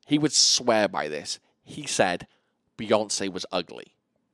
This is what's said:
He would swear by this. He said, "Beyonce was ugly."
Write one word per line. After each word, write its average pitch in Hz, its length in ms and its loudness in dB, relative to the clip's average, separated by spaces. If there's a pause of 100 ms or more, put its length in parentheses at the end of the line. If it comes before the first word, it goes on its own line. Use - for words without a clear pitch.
He 151 120 4
would 151 140 0
swear 110 560 4
by 78 200 -4
this. 76 300 -8 (240)
He - 240 -14
said, 90 400 0 (520)
"Beyonce 104 540 0
was 92 200 -8
ugly." 85 420 -6 (400)